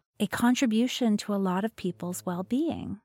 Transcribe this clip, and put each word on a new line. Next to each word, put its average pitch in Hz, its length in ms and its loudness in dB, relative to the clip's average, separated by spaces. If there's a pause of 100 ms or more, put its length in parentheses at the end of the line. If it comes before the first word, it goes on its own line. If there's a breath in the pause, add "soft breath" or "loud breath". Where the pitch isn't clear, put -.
(200)
a 208 60 2
contribution 240 920 2
to 208 180 -2
a 196 60 0
lot 190 240 0
of 226 120 -4
people's 180 500 -6
well-being. 196 800 -4